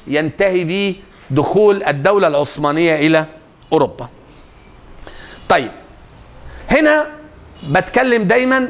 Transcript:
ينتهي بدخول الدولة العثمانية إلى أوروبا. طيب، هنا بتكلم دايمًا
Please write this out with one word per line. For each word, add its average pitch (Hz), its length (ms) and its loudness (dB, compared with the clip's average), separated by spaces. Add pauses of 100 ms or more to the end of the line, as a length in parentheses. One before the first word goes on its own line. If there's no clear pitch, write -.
ينتهي 180 880 -2 (360)
بدخول 196 520 2
الدولة 165 460 0
العثمانية 151 680 0
إلى 156 300 2 (460)
أوروبا. 135 360 -2 (1400)
طيب، 147 220 2 (1000)
هنا 302 360 2 (600)
بتكلم 226 540 0
دايمًا 254 480 2